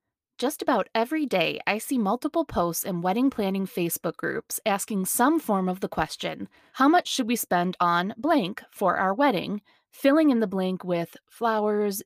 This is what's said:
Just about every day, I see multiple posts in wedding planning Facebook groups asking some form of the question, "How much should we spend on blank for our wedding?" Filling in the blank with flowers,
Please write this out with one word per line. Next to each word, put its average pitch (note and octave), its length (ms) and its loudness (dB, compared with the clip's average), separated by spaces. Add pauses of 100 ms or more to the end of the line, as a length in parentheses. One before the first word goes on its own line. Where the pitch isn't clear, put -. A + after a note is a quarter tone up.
(380)
Just - 240 -4
about C#4 320 0
every C#4 320 -2
day, E3+ 400 -2
I G3+ 120 0
see B3+ 200 -4
multiple B3 460 0
posts E3+ 400 -2
in F3+ 180 -4
wedding G#3+ 280 2
planning G3 360 -2
Facebook F3 520 -4
groups D3 480 -6
asking G3 400 0
some D4 340 2
form F#3+ 300 0
of F#3 100 -4
the G3 80 -4
question, E3 640 -6 (240)
"How C4+ 160 4
much F4 180 4
should A#3+ 200 -2
we A#3+ 100 0
spend F3 420 0
on F3 380 2
blank A#3 520 0
for - 280 0
our F#3+ 160 0
wedding?" G#3 480 0 (300)
Filling D4 380 4
in A#3 100 4
the A3 80 2
blank F#3 360 -2
with E3+ 320 -4 (140)
flowers, G#3 760 0